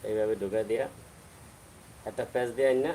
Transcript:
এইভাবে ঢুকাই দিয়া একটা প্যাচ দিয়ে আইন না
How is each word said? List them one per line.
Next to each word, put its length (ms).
এইভাবে 320
ঢুকাই 280
দিয়া 220
একটা 180
প্যাচ 220
দিয়ে 120
আইন 180
না 100